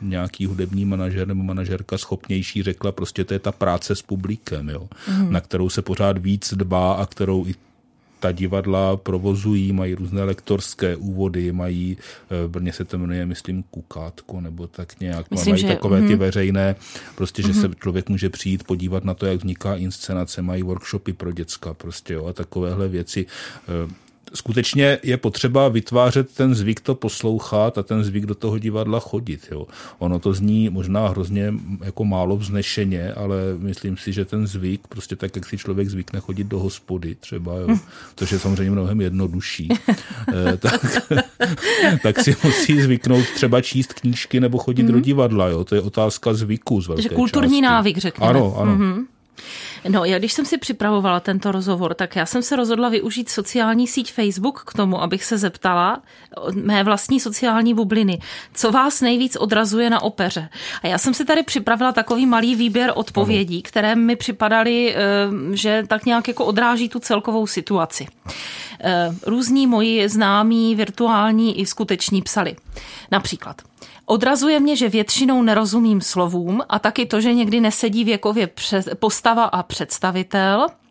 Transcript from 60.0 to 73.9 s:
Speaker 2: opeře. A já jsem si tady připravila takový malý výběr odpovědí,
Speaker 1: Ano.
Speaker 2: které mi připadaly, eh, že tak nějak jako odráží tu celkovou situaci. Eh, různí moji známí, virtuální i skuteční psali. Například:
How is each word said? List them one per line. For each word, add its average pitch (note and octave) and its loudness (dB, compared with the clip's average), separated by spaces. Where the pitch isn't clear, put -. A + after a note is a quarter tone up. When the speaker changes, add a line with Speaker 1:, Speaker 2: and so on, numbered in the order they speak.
Speaker 2:
opeře. F#3 -2
A - -2
já F3+ 0
jsem C4 2
si D#4 -2
tady D#4 4
připravila A#3 0
takový A#3+ 2
malý A#3 4
výběr A#3+ 2
odpovědí, G3+ 0
Speaker 1:
Ano. F3+ -6
Speaker 2:
které G#3+ 2
mi A#3 4
připadaly, A3+ 2
eh, - -2
že G#3+ 0
tak G#3+ 0
nějak A#3 2
jako B3 -2
odráží A#3 2
tu B3 -6
celkovou A3 0
situaci. E3 -2
Eh, F3 2
různí B3+ 2
moji A3+ 4
známí, A3 4
virtuální A3 2
i F#3+ 0
skuteční G3 0
psali. F3 -2
Například: - -4